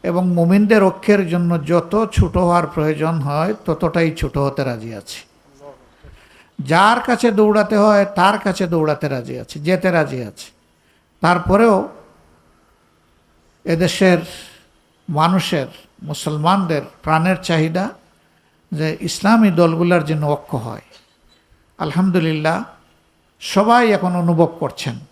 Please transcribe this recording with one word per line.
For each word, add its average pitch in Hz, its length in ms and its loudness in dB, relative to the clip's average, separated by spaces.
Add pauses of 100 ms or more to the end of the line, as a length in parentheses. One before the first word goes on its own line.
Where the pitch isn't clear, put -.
এবং 180 200 -2 (140)
মুমিনদের 202 520 4
ঐক্যের 196 320 0 (120)
জন্য 175 180 0 (200)
যত 175 220 0 (220)
ছোট 180 220 2
হওয়ার 175 360 2
প্রয়োজন 156 420 -2 (120)
হয়, 156 240 -2 (140)
ততটাই 165 440 0 (100)
ছোট 143 160 -4 (100)
হতে 139 180 -4
রাজি 117 360 -8
আছি। - 200 -16 (1400)
যার 180 380 2 (100)
কাছে 240 200 0 (120)
দৌড়াতে 214 440 2
হয়, 208 200 4 (160)
তার 190 160 4 (100)
কাছে 190 180 -2 (100)
দৌড়াতে 151 420 -2
রাজি 127 280 -8
আছি, - 120 -18 (120)
যেতে 185 300 0
রাজি 139 220 -2 (100)
আছি। - 180 -20 (760)
তারপরেও 190 540 2 (1900)
এদেশের 175 540 2 (880)
মানুষের, 160 600 0 (420)
মুসলমানদের 156 720 -2 (200)
প্রাণের 165 340 0 (100)
চাহিদা 165 380 0 (840)
যে 156 160 -4 (220)
ইসলামী 214 400 4 (100)
দলগুলোর 170 500 2
যেন 151 120 -2 (120)
ঐক্য - 180 -8 (140)
হয়। 113 200 -12 (960)
আলহামদুলিল্লাহ, 160 800 0 (840)
সবাই 233 420 2 (140)
এখন 180 140 -2 (120)
অনুভব 170 260 2 (120)
করছেন। 127 340 -8 (160)